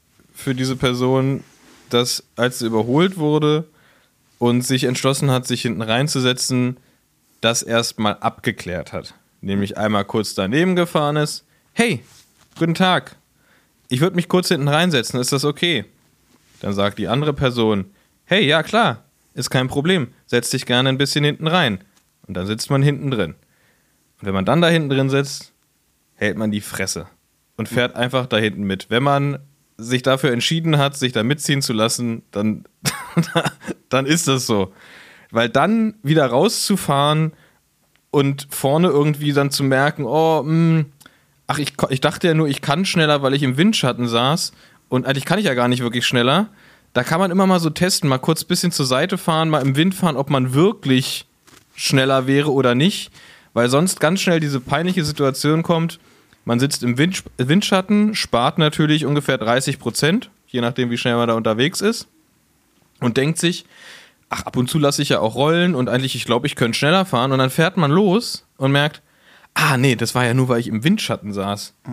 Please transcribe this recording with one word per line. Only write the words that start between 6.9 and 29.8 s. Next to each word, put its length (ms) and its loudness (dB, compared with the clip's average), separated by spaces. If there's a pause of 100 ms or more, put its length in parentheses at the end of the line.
das 220 0
erstmal 560 0
abgeklärt 720 -6
hat. 220 -12 (260)
Nämlich 360 -4
einmal 280 0
kurz 300 -4
daneben 400 0
gefahren 420 0
ist. 280 -4 (300)
„Hey, 280 0 (560)
guten 160 0
Tag. 420 0 (720)
Ich 120 0
würd 160 2
mich 120 -2
kurz 200 2
hinten 200 0
reinsetzen, 520 0
ist 120 -4
das 120 0
okay?“ 400 0 (760)
Dann 120 -4
sagt 260 -2
die 100 -4
andere 260 -2
Person, 500 0 (400)
„Hey, 220 0
ja 160 2
klar, 420 -2 (300)
ist 160 -8
kein 180 0
Problem, 400 0 (180)
setz 240 0
dich 160 -2
gerne 220 2
ein 100 0
bisschen 260 0
hinten 220 -2
rein.“ 380 0 (420)
Und 100 -10
dann 100 -6
sitzt 240 -6
man 120 2
hinten 280 0
drin. 240 -4 (880)
Und 60 -10
wenn 80 -2
man 100 -2
dann 180 2
da 60 4
hinten 200 2
drin 220 0
sitzt, 420 -4 (640)
hält 220 -2
man 140 -2
die 80 -4
Fresse 460 -8 (500)
und 120 -8
fährt 280 -2
einfach 300 -2
da 120 0
hinten 240 -2
mit. 280 -4
Wenn 120 2
man 360 0 (400)
sich 240 -2